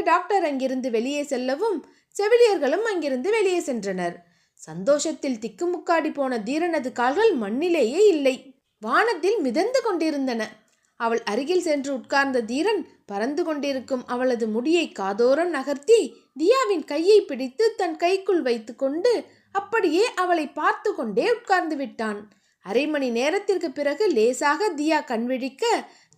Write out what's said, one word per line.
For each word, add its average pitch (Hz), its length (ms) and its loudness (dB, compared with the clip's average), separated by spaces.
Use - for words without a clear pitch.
டாக்டர் 359 400 2
அங்கிருந்து 262 480 -2
வெளியே 262 320 -2
செல்லவும், 277 540 -2
செவிலியர்களும் 403 680 4
அங்கிருந்து 294 460 -2
வெளியே 381 280 2
சென்றனர். 190 560 -4
சந்தோஷத்தில் 269 840 -2
திக்குமுக்காடி 320 760 -2
போன 262 240 -2
தீரனது 285 540 -2
கால்கள் 294 460 2
மண்ணிலேயே 269 720 0
இல்லை, 285 280 4
வானத்தில் 359 580 0
மிதந்து 339 420 0
கொண்டிருந்தன. 294 640 -2
அவள் 233 240 -2
அருகில் 277 380 -2
சென்று 285 320 -2
உட்கார்ந்த 269 480 0
தீரன் 302 400 -2
பறந்து 254 380 -4
கொண்டிருக்கும் 269 640 -4
அவளது 247 400 -2
முடியை 269 440 0
காதோரம் 240 580 0
நகர்த்தி, 285 500 2
தியாவின் 403 480 2
கையை 330 380 4
பிடித்து 269 440 -2
தன் 349 200 -2
கைக்குள் 370 460 0
வைத்துக்கொண்டு 262 720 -2
அப்படியே 392 600 2
அவளை 349 340 0
பார்த்து 403 480 -2
கொண்டே 233 360 -2
உட்கார்ந்து 359 440 0
விட்டான். 214 440 -6
அரை 226 220 0
மணி 285 220 -2
நேரத்திற்கு 330 600 -2
பிறகு 294 360 -2
லேசாக 294 600 2
தியா 302 340 0
கண்விழிக்க, 247 600 -4